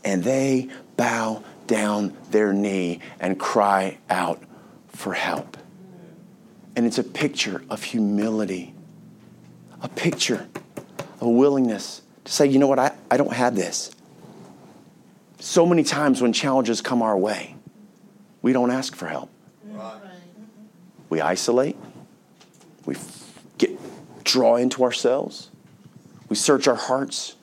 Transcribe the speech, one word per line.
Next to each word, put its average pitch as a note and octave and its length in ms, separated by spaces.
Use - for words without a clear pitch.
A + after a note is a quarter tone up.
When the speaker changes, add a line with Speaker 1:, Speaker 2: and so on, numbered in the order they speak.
Speaker 1:
and F#2 200
they C3 440
bow A2+ 440
down G#2 480
their G#2+ 240
knee F#2+ 460
and F#2 200
cry G2 580
out F2+ 320
for - 260
help. - 440
And A#2+ 100
it's A2+ 140
a A#2+ 40
picture - 680
of G#2 100
humility, G#2 920
a - 60
picture - 580
of A#2+ 80
a - 20
willingness B2+ 720
to - 60
say, D3 140
"You C3+ 140
know C#3 80
what, C3+ 100
I, C3 140
I B2 80
don't - 160
have B2 220
this." - 340
So - 260
many E3+ 180
times C#3 380
when A#2+ 120
challenges C3 480
come A#2+ 200
our A2 160
way, F#2+ 380
we B2+ 100
don't B2 160
ask C3 260
for E2+ 120
help. D#2 220
Speaker 2:
Right. G#3+ 280
Speaker 1:
We D#2+ 100
isolate. A#2+ 580
We C#2+ 100
f-, - 380
get, - 140
draw A#2+ 320
into B2+ 280
ourselves. - 680
We G#2 60
search C#3 320
our B2 80
hearts. - 680